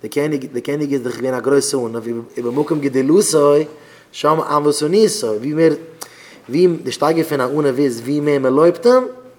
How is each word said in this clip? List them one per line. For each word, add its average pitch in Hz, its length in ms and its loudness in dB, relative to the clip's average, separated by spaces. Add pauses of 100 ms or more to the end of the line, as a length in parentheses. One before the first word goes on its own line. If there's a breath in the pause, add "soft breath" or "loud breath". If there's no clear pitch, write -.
דער 110 80 -12
קעניג, 143 420 -2
דער 123 80 -6
קעניג 143 320 -4
איז 135 100 -2
דער 120 100 -6
געווען 127 220 -4
א 123 60 -4
גרויסער 131 400 0
זון, 117 160 -6
ווי, 117 160 -8 (260)
ווי 120 160 -4
מיר 147 80 0
קומען, 147 260 -2
די 131 140 0
לוסוי, 151 640 4 (480 loud breath)
שאו 156 240 2
מיר 156 80 -4
אן, 147 180 0
וואס 147 200 0
ער 151 60 -2
נישט 196 280 4
אזוי. 110 200 -4
ווי 127 180 -6
מיר, 156 200 4 (720 loud breath)
ווי 160 180 2
מיר, 170 160 0
דער 127 100 -6
שטייגער 160 320 0
פון 147 140 -4
דער 131 180 -2
אהנה 151 120 2
וויסט, 127 320 0
ווי 139 200 -4
מיר, 147 180 0
מיר 131 120 0
לעבט 165 360 2
אים 254 160 4 (360)